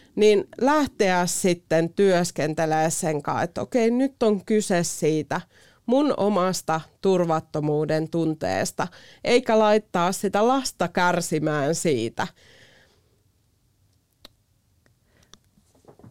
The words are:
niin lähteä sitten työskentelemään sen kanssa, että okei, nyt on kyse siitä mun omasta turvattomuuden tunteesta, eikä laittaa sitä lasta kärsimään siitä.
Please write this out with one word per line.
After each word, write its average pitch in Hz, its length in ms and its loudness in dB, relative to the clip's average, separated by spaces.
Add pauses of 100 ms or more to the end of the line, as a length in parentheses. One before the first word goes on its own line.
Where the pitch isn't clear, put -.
(160)
niin 208 320 4 (120)
lähteä 220 680 2
sitten 170 680 0
työskentelemään 160 1000 0
sen 156 320 -2
kanssa, 131 200 -2
että - 180 -6
okei, 233 300 0
nyt 262 320 0
on 208 220 0
kyse 208 380 0
siitä 156 580 -2 (460)
mun 269 300 2
omasta 180 640 0 (200)
turvattomuuden 156 1080 0
tunteesta, 156 800 -2 (360)
eikä 240 340 2
laittaa 208 540 2
sitä 202 360 -2
lasta 254 400 -2
kärsimään 160 840 -2
siitä. 131 520 -2 (3750)